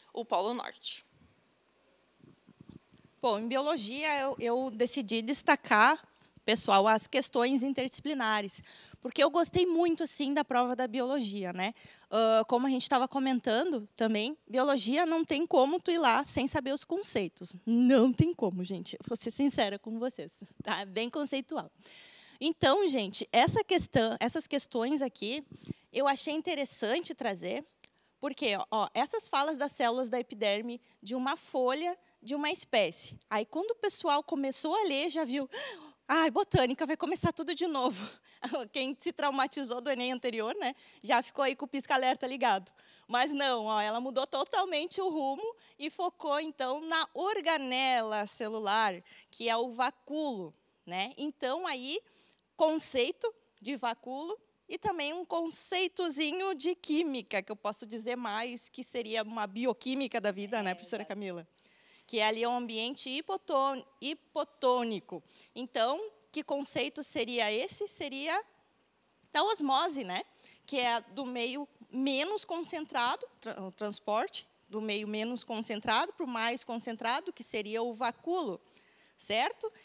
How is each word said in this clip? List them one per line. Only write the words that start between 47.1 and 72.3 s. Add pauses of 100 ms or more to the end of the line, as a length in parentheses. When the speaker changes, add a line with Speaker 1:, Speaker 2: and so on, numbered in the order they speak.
Speaker 2:
organela
celular, (280)
que
é
o
vacúolo, (320)
né?
Então,
aí, (560)
conceito (280)
de
vacúolo (300)
e
também
um
conceitozinho
de
química,
que
eu
posso
dizer
mais,
que
seria
uma
bioquímica
da
vida,
Speaker 1:
É,
Speaker 2:
né,
professora
Speaker 1:
exato.
Speaker 2:
Camila? (600)
Que
é
ali
o
ambiente
hipotô-, (180)
hipotônico. (320)
Então, (320)
que
conceito
seria
esse?
Seria (880)
da
osmose,
né? (420)
Que
é
do
meio (220)
menos